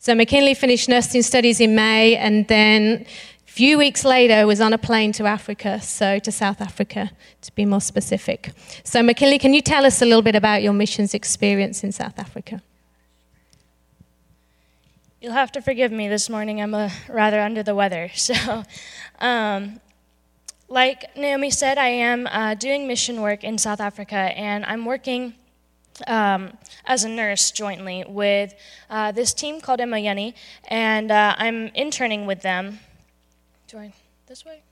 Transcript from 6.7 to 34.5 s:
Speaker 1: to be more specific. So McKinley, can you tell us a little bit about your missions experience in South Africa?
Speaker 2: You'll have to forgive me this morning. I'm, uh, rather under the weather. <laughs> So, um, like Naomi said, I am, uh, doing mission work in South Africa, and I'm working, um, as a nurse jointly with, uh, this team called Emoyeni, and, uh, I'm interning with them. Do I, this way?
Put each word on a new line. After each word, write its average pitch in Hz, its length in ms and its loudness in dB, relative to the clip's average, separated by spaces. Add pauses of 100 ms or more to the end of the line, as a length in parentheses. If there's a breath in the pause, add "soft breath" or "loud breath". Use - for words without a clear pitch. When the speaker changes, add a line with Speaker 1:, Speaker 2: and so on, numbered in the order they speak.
Speaker 1:
to - 120 -20
be 208 100 -2
more 202 160 2
specific. - 720 -6 (320 loud breath)
So 240 180 0
McKinley, 277 360 4
can 269 160 4
you 294 60 6
tell 285 240 2
us 262 180 6
a - 20 4
little 226 180 6
bit 214 120 2
about 208 280 2
your 208 100 2
missions 202 420 0
experience 202 680 -2
in 196 100 -6
South - 260 -10
Africa? 196 440 -14 (2500)
Speaker 2:
You'll 240 120 -12
have 254 200 0
to 269 100 -8
forgive 254 280 0
me 214 180 -4
this 208 200 -2
morning. 214 320 -6
I'm, 208 140 -4
uh, 208 160 -2 (180)
rather 214 320 2
under 214 220 -4
the 208 120 -2
weather. 180 380 -2
<laughs> - 40 -14
So, 226 480 -4 (540 loud breath)
um, 214 600 -4 (880)
like 254 480 -2
Naomi 277 340 -4
said, 277 280 0
I 262 100 2
am, 240 380 -2
uh, 220 280 -4
doing 269 340 -4
mission 240 320 -6
work 208 240 -4
in 220 120 -8
South 208 240 -4
Africa, 202 360 -8
and 208 480 -4
I'm 226 200 -8
working, 247 500 -8 (720)
um, 196 500 -2 (280 loud breath)
as 247 180 -2
a 220 40 -8
nurse 220 440 -4
jointly 185 540 -10
with, 202 480 -2 (360 loud breath)
uh, 214 220 -4
this 233 200 -4
team 302 280 -8
called 262 180 -2
Emoyeni, 214 560 -6 (320 loud breath)
and, 214 460 -2
uh, 208 260 4
I'm 226 300 -4
interning 233 580 -6
with 196 160 -6
them. 190 380 -6 (880 soft breath)
Do 220 100 -20
I, 208 140 -20 (340)
this - 180 -20
way? 311 280 -20